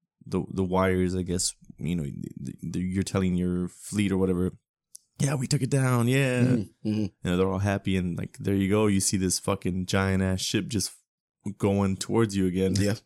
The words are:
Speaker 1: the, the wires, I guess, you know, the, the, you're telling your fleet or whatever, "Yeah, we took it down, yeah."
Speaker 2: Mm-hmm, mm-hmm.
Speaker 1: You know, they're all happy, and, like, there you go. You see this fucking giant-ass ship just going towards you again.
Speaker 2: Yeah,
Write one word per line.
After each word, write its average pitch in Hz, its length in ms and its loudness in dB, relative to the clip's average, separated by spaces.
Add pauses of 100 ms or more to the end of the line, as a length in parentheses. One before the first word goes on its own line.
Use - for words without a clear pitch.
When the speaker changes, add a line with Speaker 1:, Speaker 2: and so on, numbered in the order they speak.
(260)
Speaker 1:
the, 92 240 -2
the 95 140 -2
wires, 92 520 2
I 92 60 -2
guess, 87 320 -4 (240)
you 82 180 -4
know, 78 80 -4
the, 50 580 -10
the, 85 180 -6
you're 92 240 -2
telling 92 320 0
your 90 320 -2
fleet 98 440 -2
or 95 60 2
whatever, 92 340 2 (680)
"Yeah, 143 160 0
we 131 120 -4
took 143 160 0
it 131 80 -4
down, 127 380 2
yeah." 127 340 2
Speaker 2:
Mm-hmm, 120 460 0
mm-hmm. 107 120 0
Speaker 1:
You 101 100 -2 (140)
know, 90 140 2
they're 95 120 4
all 95 100 -2
happy, 98 360 0
and, 90 220 -2
like, - 200 -10
there 101 160 -2
you 98 140 2
go. 107 180 4
You 98 140 4
see - 160 0
this 92 220 0
fucking 92 480 -4
giant-ass 95 560 0
ship 104 260 -2
just 104 240 -4 (640)
going 98 380 2
towards 104 400 0
you 98 120 2
again. 92 260 2
Speaker 2:
Yeah, 101 200 0 (120)